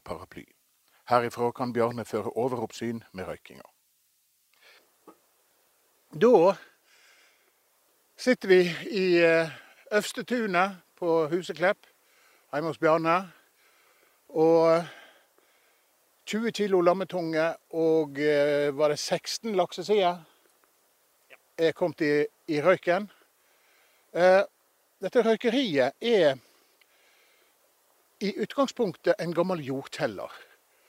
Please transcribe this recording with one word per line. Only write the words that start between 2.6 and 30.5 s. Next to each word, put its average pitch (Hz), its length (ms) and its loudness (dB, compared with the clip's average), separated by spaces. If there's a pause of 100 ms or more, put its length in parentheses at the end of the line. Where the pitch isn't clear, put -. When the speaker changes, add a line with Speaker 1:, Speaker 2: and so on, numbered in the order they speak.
Speaker 1:
med 92 140 -12
røykinga. 80 400 -16 (2500)
Da 190 400 6 (1600)
sitter 240 320 0
vi 185 140 8 (280)
i, 185 280 2
eh, 165 320 2 (420)
Øvstetunet 202 840 -2 (200)
på 165 320 0
Huseklepp, 170 500 -2 (760)
hjemme 156 160 -4
hos 147 100 -8
Bjarne, 165 540 0 (1000)
og 165 500 4 (1400)
tjue 220 260 -4
kilo 196 280 2
lammetunge 170 720 0 (160)
og, 160 480 0
eh, 147 600 2
var 151 100 2
det 147 100 -2
seksten - 560 -6
laksesider? 185 460 -2 (1300)
Speaker 2:
Ja. 131 60 -20 (220)
Speaker 1:
Er 165 140 2
kommet - 280 -4
i, 147 260 0 (220)
i 151 120 -2
røyken. 180 500 0 (1040)
Eh, 185 280 4 (580)
dette 214 220 0
røykeriet 208 800 0
er 180 380 2 (1800)
i 202 160 -4
utgangspunktet 214 840 -2
en 170 140 -6
gammel 175 300 -2
jordkjeller, 131 680 -8 (560)